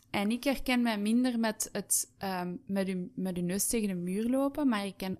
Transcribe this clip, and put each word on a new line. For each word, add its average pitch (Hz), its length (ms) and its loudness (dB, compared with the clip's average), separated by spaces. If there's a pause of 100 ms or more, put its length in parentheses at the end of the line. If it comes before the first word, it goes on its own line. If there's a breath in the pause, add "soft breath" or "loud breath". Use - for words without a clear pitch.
En 208 220 2
ik 240 120 -2
herken 254 380 2
mij 226 180 2
minder 233 400 2
met 220 320 0
het, - 460 -2
ehm, 180 380 -2 (100)
met 196 220 0
uw, 180 280 -4
met 185 220 -2
uw 175 60 -2
neus 185 240 0
tegen 220 200 0
de 196 80 -2
muur 185 340 -2
lopen, 277 380 2
maar 208 180 2
ik 190 120 -8
ken, 190 220 -6